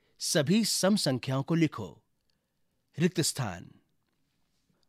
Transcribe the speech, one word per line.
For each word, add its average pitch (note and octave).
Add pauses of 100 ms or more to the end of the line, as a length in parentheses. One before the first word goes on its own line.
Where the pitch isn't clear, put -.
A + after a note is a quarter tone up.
(180)
सभी F3+
सम F#3+
संख्याओं C3
को E3
लिखो। D3 (960)
रिक्त E3+
स्थान। G2 (1200)